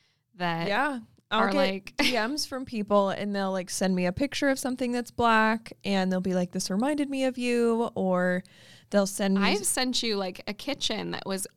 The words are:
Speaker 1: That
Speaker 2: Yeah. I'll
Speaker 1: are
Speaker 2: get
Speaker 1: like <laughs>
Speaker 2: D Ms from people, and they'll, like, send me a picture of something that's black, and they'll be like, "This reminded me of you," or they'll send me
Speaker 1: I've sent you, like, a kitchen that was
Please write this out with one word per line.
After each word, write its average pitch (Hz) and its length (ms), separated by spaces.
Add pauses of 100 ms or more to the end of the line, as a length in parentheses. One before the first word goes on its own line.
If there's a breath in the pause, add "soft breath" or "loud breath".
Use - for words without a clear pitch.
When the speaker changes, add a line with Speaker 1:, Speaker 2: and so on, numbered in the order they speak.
(360 soft breath)
Speaker 1:
That 170 340
Speaker 2:
Yeah. 254 300 (300)
I'll 220 120
Speaker 1:
are 196 100
Speaker 2:
get 285 60
Speaker 1:
like 196 380
<laughs> - 20
Speaker 2:
D 254 160
Ms 240 320
from 262 180
people, 202 460
and 202 260
they'll, 196 160
like, 185 180
send 190 240
me 180 120
a 180 80
picture 277 340
of 269 100
something 254 360
that's 240 180
black, 226 640 (100)
and 190 260
they'll 185 120
be 185 120
like, 180 200
"This 190 160
reminded 277 400
me 269 160
of 254 120
you," 233 580
or 185 500 (460 loud breath)
they'll 202 140
send 196 300
me 196 60
Speaker 1:
I've 339 240
sent 254 360
you, 226 140
like, 185 320
a 208 60
kitchen 208 580
that - 140
was 190 200 (100)